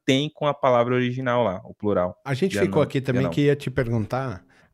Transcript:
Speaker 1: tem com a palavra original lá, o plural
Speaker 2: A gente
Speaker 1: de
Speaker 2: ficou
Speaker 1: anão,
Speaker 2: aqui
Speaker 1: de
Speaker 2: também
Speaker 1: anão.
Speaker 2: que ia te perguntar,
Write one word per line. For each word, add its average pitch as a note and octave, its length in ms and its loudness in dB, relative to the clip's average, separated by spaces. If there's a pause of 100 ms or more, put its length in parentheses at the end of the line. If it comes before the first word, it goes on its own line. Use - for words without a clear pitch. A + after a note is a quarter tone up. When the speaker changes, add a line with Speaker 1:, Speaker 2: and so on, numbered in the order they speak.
Speaker 1:
tem C#3 240 2
com - 160 -6
a C#3+ 80 2
palavra B2 420 2
original B2 500 0
lá, F#2+ 180 -4
o A#2 100 -18
plural F#2 520 -2
Speaker 2:
A C#3 80 -2
gente F#3 180 0
Speaker 1:
de G#2 80 -2
Speaker 2:
ficou F3+ 220 2
Speaker 1:
anão, C3+ 80 2
Speaker 2:
aqui C#3 100 -2
Speaker 1:
de B2+ 60 -8
Speaker 2:
também B2+ 160 0
Speaker 1:
anão. C3+ 100 0
Speaker 2:
que D3 140 0
ia C#3+ 100 4
te C#3 160 -8
perguntar, A#2+ 720 -4 (300)